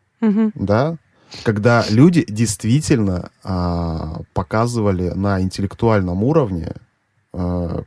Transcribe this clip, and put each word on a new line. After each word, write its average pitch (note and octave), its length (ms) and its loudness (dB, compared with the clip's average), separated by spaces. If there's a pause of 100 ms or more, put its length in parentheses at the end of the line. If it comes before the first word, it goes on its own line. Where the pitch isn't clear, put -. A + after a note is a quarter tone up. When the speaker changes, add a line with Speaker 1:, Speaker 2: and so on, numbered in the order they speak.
(200)
Speaker 1:
Мгм. A3 340 0
Speaker 2:
да? C3 420 0 (480)
Когда A2+ 460 2
люди C#3+ 380 6
действительно, A2 1000 0 (140)
а, E2+ 800 -4 (120)
показывали G#2 760 0
на F#2+ 320 -2
интеллектуальном G2 800 0
уровне, A2+ 480 0 (640)
э, F2 520 -4